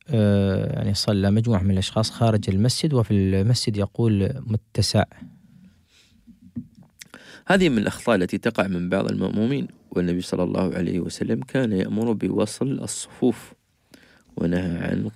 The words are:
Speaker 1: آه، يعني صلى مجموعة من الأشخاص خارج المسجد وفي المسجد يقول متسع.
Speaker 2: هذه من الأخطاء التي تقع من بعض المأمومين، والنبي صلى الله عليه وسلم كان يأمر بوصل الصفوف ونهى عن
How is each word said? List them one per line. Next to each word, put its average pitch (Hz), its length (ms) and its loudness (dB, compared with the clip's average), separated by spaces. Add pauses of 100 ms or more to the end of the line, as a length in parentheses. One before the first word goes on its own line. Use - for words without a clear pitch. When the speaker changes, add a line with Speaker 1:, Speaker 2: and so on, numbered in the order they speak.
Speaker 1:
آه، 101 680 2
يعني 104 180 0
صلى 98 380 2
مجموعة 113 320 2
من 98 80 2
الأشخاص 95 400 0
خارج 110 380 0
المسجد 123 440 0
وفي 117 200 2
المسجد 101 640 2
يقول 101 520 2 (180)
متسع. - 560 0 (2500)
Speaker 2:
هذه 185 220 4
من 120 80 2
الأخطاء - 380 0
التي 92 220 0
تقع 113 300 0
من 90 220 -4
بعض 98 220 0
المأمومين، 104 560 -2 (240)
والنبي 90 300 -2
صلى 90 220 -4
الله 95 320 -2
عليه 90 240 -2
وسلم 104 420 -4
كان 127 300 -2
يأمر 104 400 -2
بوصل 104 600 -2
الصفوف - 840 -4 (840)
ونهى 87 400 -2
عن 95 380 -4